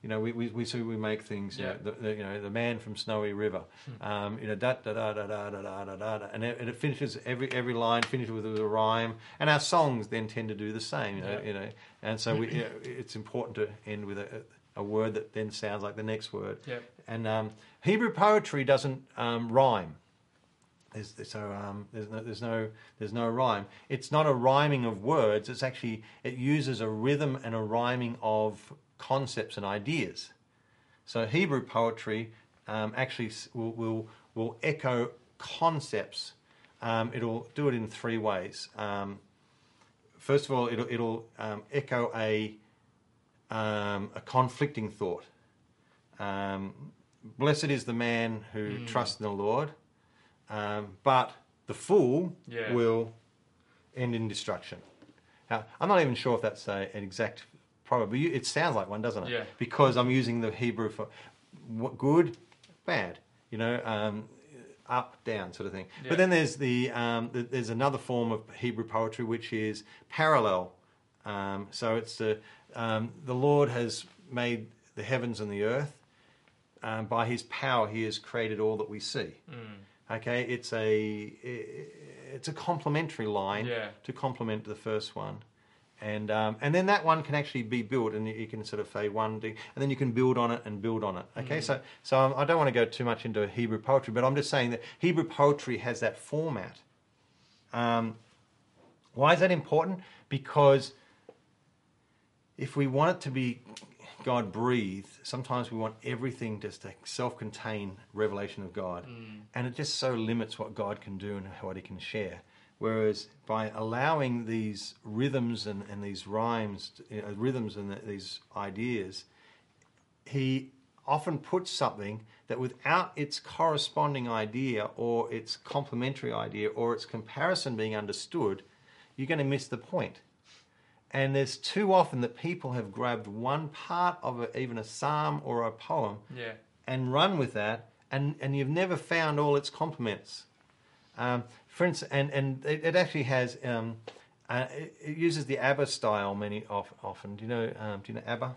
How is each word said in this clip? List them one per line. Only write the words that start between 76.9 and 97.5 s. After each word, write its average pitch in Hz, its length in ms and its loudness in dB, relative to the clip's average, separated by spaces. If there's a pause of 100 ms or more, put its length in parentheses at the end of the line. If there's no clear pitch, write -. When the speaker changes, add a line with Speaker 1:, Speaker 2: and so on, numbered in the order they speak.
Speaker 1:
by 113 220 2
his 120 160 0
power 123 440 2
he 110 160 -2
has 107 160 -2
created 110 400 -2
all 110 180 2
that 104 120 -6
we 104 100 -8
see." 104 360 -6 (140)
Speaker 2:
Mm. 110 280 -14 (400)
Speaker 1:
Okay, 120 320 0
it's 120 240 -4
a, 107 600 2 (100)
i-, 123 420 -10 (500)
it's 135 140 -8
a 151 40 -4
complementary 151 720 0
line 104 420 0
Speaker 2:
Yeah. 117 200 -2 (160)
Speaker 1:
to - 80 -8
complement 117 540 -2
the 107 100 -8
first 107 400 -4
one. 104 280 -8 (580)
And, 107 280 -4
um, 110 300 2
and 147 160 2
then 185 120 4
that 196 180 4
one 160 180 4
can 143 120 -2
actually 143 280 -2
be 117 200 -2
built, 113 300 0
and 107 140 -2
you, 110 60 -6
you 110 140 -8
can 110 180 -8
sort 104 160 -6
of 101 100 -6
say 104 160 -2
one 110 320 -2
thing, 110 160 -6 (180)
and 135 80 -4
then 139 80 2
you 135 60 2
can 131 160 2
build 127 260 6
on 117 140 4
it 117 140 -2
and 107 160 -6
build 110 240 0
on 95 100 0
it. 90 100 -8 (120)
Okay, 131 220 -2
Speaker 2:
Mm. - 40 -4
Speaker 1:
so, 131 160 0 (240)
so, 131 160 6
um, 135 160 6
I 135 80 4
don't 165 140 6
wanna 139 160 6
go 117 100 8
too 120 220 0
much 117 180 0
into 107 240 2
Hebrew 107 320 0
poetry, 131 340 4
but 123 120 4
I'm 135 100 6
just 147 140 0
saying 123 220 4
that 113 100 -4 (180)
Hebrew 170 240 4
poetry 143 540 4
has 120 240 -4
that 110 180 2
format. 147 600 -4 (920)